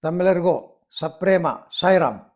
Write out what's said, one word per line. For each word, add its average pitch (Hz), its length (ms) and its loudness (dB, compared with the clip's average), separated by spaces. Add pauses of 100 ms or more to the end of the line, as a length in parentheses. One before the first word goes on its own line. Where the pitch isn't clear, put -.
ತಮ್ಮೆಲ್ಲರಿಗೂ 175 840 -2 (120)
ಸಪ್ರೇಮ 175 480 0 (320)
ಸಾಯಿರಾಮ್. 165 400 2 (160)